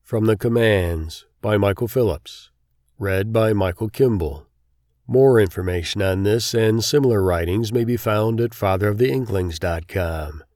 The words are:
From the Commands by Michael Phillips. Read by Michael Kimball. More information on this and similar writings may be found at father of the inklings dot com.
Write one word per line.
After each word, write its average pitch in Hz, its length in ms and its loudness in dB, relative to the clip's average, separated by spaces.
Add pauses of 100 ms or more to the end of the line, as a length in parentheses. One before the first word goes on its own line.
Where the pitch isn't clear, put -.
From 110 260 -2
the 110 100 2
Commands 95 880 0 (140)
by 104 160 0
Michael 101 320 0
Phillips. 110 640 -2 (500)
Read 98 320 -2
by 110 200 2
Michael 98 360 -2
Kimball. 98 580 0 (640)
More 127 320 6
information 92 600 -2
on 95 220 0
this 110 320 0
and 110 300 2
similar 127 360 2
writings 92 520 0
may 120 120 0
be 120 120 -2
found 110 440 0
at 117 140 -2
father 95 320 -2
of 104 120 -2
the 127 120 2
inklings 101 480 -4
dot 85 300 -6
com. 78 560 -6 (120)